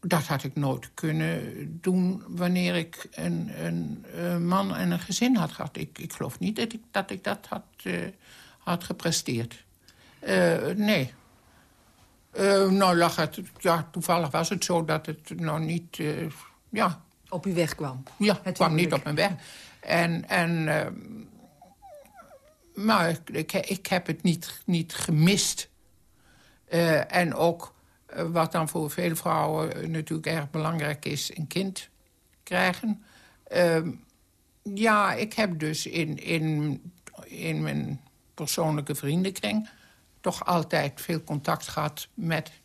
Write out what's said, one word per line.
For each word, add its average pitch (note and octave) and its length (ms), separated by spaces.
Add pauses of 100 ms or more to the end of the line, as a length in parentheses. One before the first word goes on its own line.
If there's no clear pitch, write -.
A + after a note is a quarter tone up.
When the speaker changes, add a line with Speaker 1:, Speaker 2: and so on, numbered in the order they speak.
Speaker 1:
dat E3 260
had C#3+ 180
ik C3+ 100
nooit C3+ 400
kunnen D#3+ 840
doen F#3 460
wanneer F3+ 480
ik - 360
een, E3+ 400 (140)
een, - 400 (100)
een E3+ 320
man F#3+ 280
en F3+ 160
een F3 100
gezin A#3+ 360
had D#3+ 160
gehad. - 240
Ik, - 220
ik - 140
geloof - 260
niet G3 180
dat A#3 160
ik, A3 80 (100)
dat G3 200
ik G3 140
dat G3+ 240
had, - 140 (200)
eh, F3 260 (500)
had F3 260
gepresteerd. B2+ 800 (540)
Eh, F3 480 (100)
nee. G3+ 360 (1160)
Eh, G3 380
nou F#3+ 280
lag E3+ 200
het, D#3+ 240 (180)
ja, E3 320
toevallig E3+ 400
was E3 180
het F3+ 160
zo E3+ 200
dat D#3 220
het E3 340
nou D#3+ 200
niet, E3 380
eh, D3+ 280 (420)
ja. G3+ 360 (240)
Speaker 2:
Op F3+ 160
uw F#3+ 100
weg E3 200
kwam? C3 280 (160)
Speaker 1:
Ja, G#3 240
Speaker 2:
Het F#3 120
Speaker 1:
kwam D#3+ 200
niet D#3 60
Speaker 2:
huwelijk. D3+ 260
Speaker 1:
op D3 80
mijn E3 140
weg. F3+ 180 (340)
En, E3+ 480
en, E3+ 400
eh, D#3 180 (2000)
maar G#3 240
ik, - 220
ik, - 220
ik - 340
heb F#3 200
het - 160
niet, F3 420
niet E3 300
gemist. - 720 (960)
Eh, E3 520
en F3 180
ook, - 400 (320)
eh, - 160
wat E3 300
dan D#3+ 160
voor D#3 220
veel E3+ 260
vrouwen, D#3 680
eh, D#3+ 60
natuurlijk D#3+ 380
erg D#3+ 240
belangrijk D#3 540
is... - 320
een D#3 100
kind F#3+ 420 (540)
krijgen. F#3 600 (420)
Ehm, E3 460 (720)
ja, G#3 500
ik G#3 200
heb F#3+ 260
dus D#3 280
in, D#3+ 320
in, D#3 640 (420)
in D#3+ 380
mijn C#3+ 380 (340)
persoonlijke D3+ 600
vriendenkring... F#3+ 760 (520)
toch - 240
altijd D#3 560
veel E3 240
contact D3+ 440
gehad D3+ 460
met E3 380 (120)